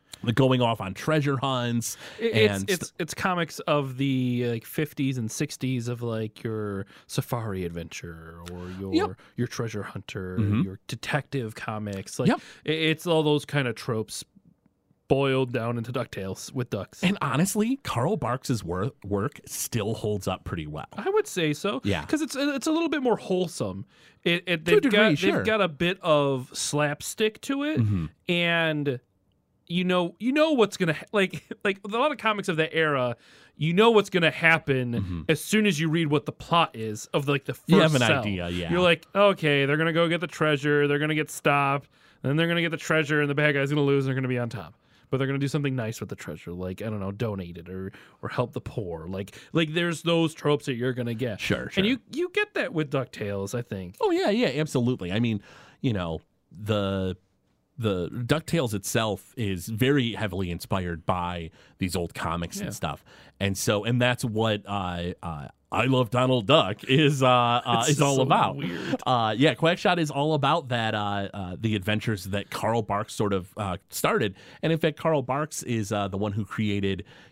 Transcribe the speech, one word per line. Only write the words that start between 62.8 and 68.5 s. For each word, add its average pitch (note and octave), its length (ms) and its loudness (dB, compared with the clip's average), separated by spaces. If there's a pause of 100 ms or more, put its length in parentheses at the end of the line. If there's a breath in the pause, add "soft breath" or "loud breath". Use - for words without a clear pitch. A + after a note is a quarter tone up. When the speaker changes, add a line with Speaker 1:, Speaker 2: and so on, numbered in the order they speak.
Speaker 1:
And G2 200 0
so, G#2 260 0
and A#2+ 180 2
that's B2 220 2
what, A2 420 0
uh, F2+ 460 -4 (100)
uh, D2+ 260 -8 (240)
I A2+ 140 2
Love B2+ 240 4
Donald B2+ 360 2
Duck A2 380 4
is, C#3 360 4
uh, C3 60 6
uh, A#2+ 540 4
Speaker 2:
It's C#3+ 160 2
Speaker 1:
is C3 40 0
all C#3+ 160 4
Speaker 2:
so C3 60 4
Speaker 1:
about. B2+ 320 4